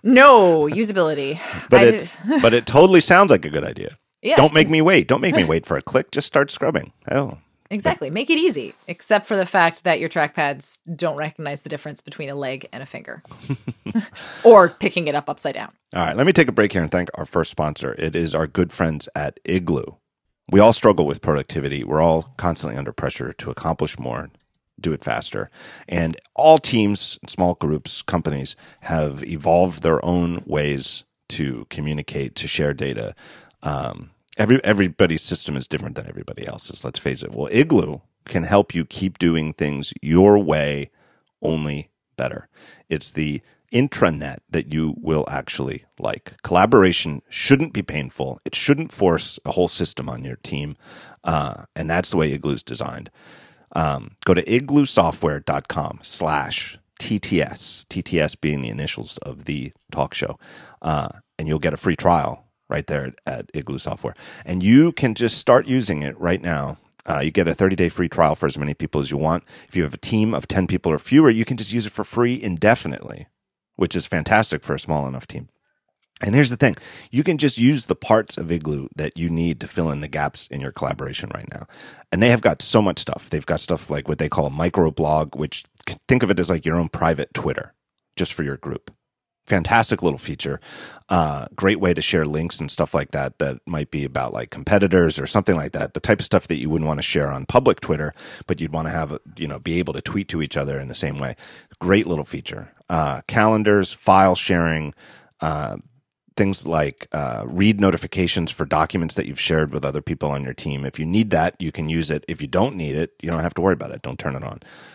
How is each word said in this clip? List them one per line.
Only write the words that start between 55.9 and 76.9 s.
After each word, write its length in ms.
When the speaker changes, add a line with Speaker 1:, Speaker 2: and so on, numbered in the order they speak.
Speaker 2:
slash 760
T 180
T 240
S, 460
T 140
T 180
S 160
being 260
the 60
initials 500
of 280
the 260
talk 240
show, 240
uh, 280
and 120
you'll 100
get 160
a 40
free 180
trial 500
right 180
there 200
at, 80
at 260
Igloo 260
Software. 360
And 180
you 300
can 220
just 240
start 280
using 360
it 180
right 200
now. 380
Uh, 140
you 140
get 160
a 60
thirty-day 340
free 200
trial 280
for 100
as 100
many 180
people 260
as 100
you 60
want. 260
If 80
you 80
have 120
a 40
team 360
of 120
ten 220
people 240
or 80
fewer, 280
you 160
can 120
just 160
use 140
it 60
for 120
free 360
indefinitely, 840
which 220
is 100
fantastic 560
for 120
a 60
small 280
enough 180
team. 220
And 100
here's 140
the 80
thing. 200